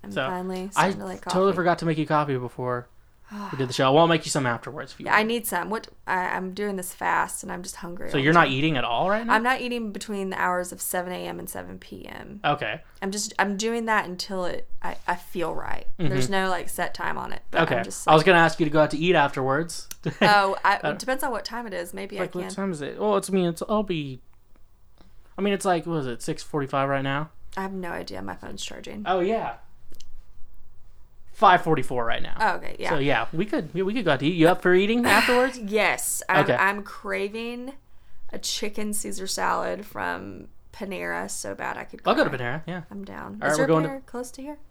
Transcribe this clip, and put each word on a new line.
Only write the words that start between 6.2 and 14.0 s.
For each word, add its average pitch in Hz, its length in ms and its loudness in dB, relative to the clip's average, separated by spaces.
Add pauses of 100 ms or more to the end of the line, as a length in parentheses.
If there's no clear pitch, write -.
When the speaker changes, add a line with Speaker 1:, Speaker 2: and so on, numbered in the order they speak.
Speaker 1:
I'm 185 180 -6
doing 202 220 -4
this 180 180 -8
fast, 170 480 -2
and 196 100 -12
I'm 180 120 -8
just - 140 -12
hungry 175 340 -8
Speaker 2:
So 156 60 0
Speaker 1:
all 135 60 2
Speaker 2:
you're 156 100 6
Speaker 1:
the 170 60 10
Speaker 2:
not 160 80 8
Speaker 1:
time. 135 60 0
Speaker 2:
eating 147 240 2
at 123 60 2
all 120 260 2
right 220 160 0
now? 226 80 2
Speaker 1:
I'm 220 100 4
not 247 180 2
eating 233 320 -4
between 196 360 -6
the 190 80 -4
hours 180 360 0
of 185 80 -12
seven 180 320 -4
A 180 120 -8
M 175 140 -8
and 175 100 -12
seven 185 300 -12
P - 260 -16
M. - 380 -14
Speaker 2:
Okay. 127 380 -2 (200)
Speaker 1:
I'm 196 100 -4
just, 214 280 -6
I'm 202 160 2
doing 226 300 -2
that 214 200 0